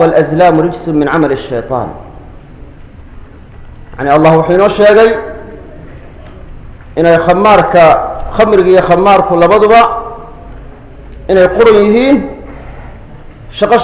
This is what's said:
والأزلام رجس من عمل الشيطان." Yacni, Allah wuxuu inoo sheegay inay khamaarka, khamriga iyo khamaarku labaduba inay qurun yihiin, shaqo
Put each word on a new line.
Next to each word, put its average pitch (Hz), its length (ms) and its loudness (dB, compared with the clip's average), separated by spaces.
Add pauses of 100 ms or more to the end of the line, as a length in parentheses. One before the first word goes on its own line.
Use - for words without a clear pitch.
والأزلام 160 600 2
رجس 170 280 -6
من 151 200 -2
عمل 143 240 -2
الشيطان." 120 560 -8 (2000)
Yacni, 135 120 -8
Allah 156 300 4
wuxuu 170 140 0
inoo 196 140 2
sheegay 208 420 4 (1900)
inay 165 220 2
khamaarka, 180 680 2 (520)
khamriga 185 340 2
iyo 185 120 4
khamaarku 185 540 2
labaduba 214 460 4 (1500)
inay 185 200 4
qurun 214 360 4
yihiin, 247 320 2 (1400)
shaqo 202 320 0